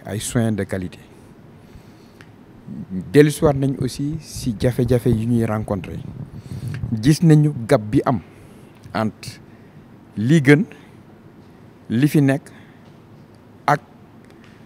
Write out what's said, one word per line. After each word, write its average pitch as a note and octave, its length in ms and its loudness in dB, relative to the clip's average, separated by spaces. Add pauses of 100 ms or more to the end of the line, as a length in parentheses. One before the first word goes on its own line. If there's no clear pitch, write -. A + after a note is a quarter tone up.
ay G2+ 140 -6
soins A2+ 320 0
de G2 120 -2
qualité. F#2 360 -6 (2000)
Dellusiwaat D3 440 -2
nañ C3+ 240 -4
aussi C#3+ 400 -8
si - 400 -10
jafe-jafe B2 500 -2
yu A2+ 180 0
ñuy A#2 180 0
rencontrer. G#2 540 -6 (1040)
Gis D3 220 2
nañu D3+ 300 6 (140)
gap B2+ 140 4
bi A2 240 0
am A#2 140 0 (720)
entre - 460 -4 (800)
li C#3 240 4
gën, D3 240 8 (1200)
li B2+ 180 4
fi D3+ 140 4
nekk C3+ 300 2 (1120)
ak, D3 140 2 (880)